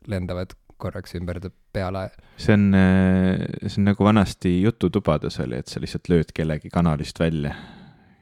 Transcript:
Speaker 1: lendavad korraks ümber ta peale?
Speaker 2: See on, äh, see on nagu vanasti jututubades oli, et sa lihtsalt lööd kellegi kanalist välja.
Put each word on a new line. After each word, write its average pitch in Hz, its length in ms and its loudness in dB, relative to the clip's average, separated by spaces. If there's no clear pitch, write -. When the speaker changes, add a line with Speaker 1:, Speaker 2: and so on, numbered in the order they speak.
Speaker 1:
lendavad 92 420 -6
korraks - 380 -10
ümber 87 260 -8
ta 87 120 -10
peale? 95 360 -6
Speaker 2:
See - 160 2
on, 104 220 6
äh, 92 720 4
see - 200 -6
on 101 120 4
nagu 98 120 2
vanasti 98 560 2
jututubades 90 800 0
oli, 64 220 -6
et - 80 -18
sa - 100 -10
lihtsalt - 300 -8
lööd 82 240 2
kellegi 78 400 -4
kanalist 78 480 0
välja. 78 320 -2